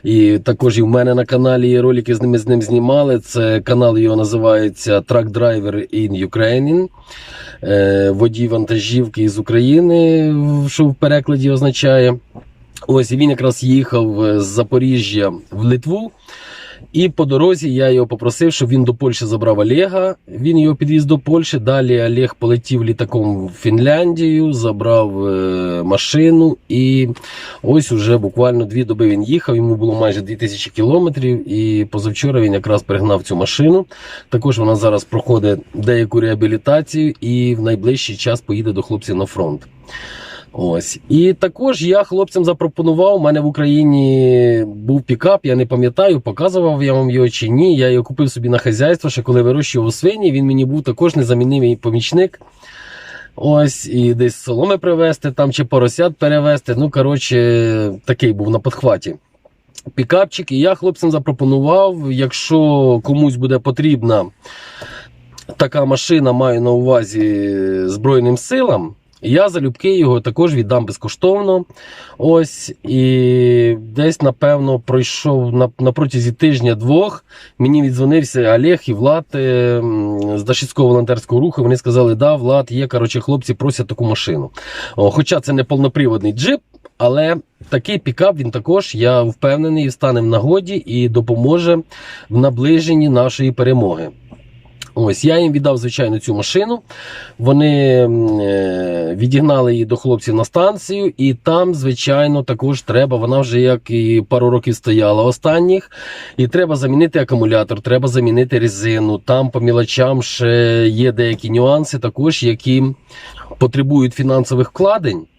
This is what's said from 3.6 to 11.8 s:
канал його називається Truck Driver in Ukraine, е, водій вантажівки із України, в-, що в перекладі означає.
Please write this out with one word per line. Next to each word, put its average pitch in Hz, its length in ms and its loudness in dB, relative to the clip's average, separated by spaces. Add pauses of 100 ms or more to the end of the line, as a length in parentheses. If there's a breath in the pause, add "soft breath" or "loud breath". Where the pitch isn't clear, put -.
канал 120 380 2
його 110 180 2
називається 107 840 0
Truck 113 280 -2
Driver 107 460 -2
in 101 540 -4
Ukraine, 135 600 0 (760 loud breath)
е, 98 480 2
водій 113 380 0
вантажівки 113 720 -2
із 104 160 0
України, 156 920 2
в-, 147 380 0
що 156 140 2
в 139 100 2
перекладі 143 560 0
означає. 131 680 2 (680)